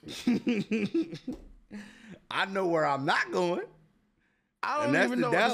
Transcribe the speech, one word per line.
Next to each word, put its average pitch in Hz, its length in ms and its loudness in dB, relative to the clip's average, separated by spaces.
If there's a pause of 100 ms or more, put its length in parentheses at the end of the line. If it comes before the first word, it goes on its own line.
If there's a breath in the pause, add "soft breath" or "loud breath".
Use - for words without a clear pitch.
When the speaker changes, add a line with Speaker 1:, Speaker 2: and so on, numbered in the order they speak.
Speaker 1:
<laughs> 233 1120 -2 (1120 loud breath)
I 160 160 0
know 196 220 0
where 160 180 2
I'm 139 200 2
not 339 260 2
going. 185 320 0 (1000)
Speaker 2:
I 247 160 -2
don't 302 100 0
Speaker 1:
And - 80 4
that's - 120 4
Speaker 2:
even 247 140 0
Speaker 1:
the - 80 2
Speaker 2:
know - 20 0
what 185 120 4
to 240 100 4